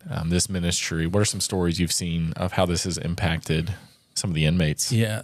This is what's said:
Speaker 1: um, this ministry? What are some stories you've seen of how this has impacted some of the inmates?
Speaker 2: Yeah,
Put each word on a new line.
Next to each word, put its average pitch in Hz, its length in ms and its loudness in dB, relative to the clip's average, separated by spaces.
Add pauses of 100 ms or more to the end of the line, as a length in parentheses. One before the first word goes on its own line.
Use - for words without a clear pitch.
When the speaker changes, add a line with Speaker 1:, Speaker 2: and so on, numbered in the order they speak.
Speaker 1:
um, 85 200 -4
this 87 200 2
ministry? 87 580 0
What 101 140 2
are 104 40 4
some 98 140 -4
stories 90 400 0
you've 85 140 2
seen 82 400 -2
of 90 180 -2
how 92 140 2
this 85 180 0
has 85 140 -2
impacted 82 760 -2 (400)
some - 180 -2
of - 40 0
the 78 100 2
inmates? 78 460 2
Speaker 2:
Yeah, 110 320 0